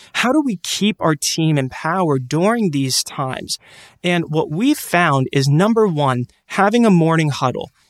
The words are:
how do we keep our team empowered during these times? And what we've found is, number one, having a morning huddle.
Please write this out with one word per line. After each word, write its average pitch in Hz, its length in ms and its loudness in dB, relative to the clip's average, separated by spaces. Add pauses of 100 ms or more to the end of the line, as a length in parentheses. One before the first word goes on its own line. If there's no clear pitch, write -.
(160)
how 247 180 0
do 311 100 2
we 233 140 -4
keep - 420 -2
our 160 160 0
team 156 420 0
empowered 143 720 -2
during 196 440 0
these 135 340 -2
times? - 520 -8 (460)
And 175 240 0
what 151 240 -2
we've 240 260 0
found 147 540 0
is, 135 160 0
number 208 400 4
one, 139 380 -2 (220)
having 214 380 2
a 220 40 6
morning 160 400 4
huddle. - 420 -4 (180)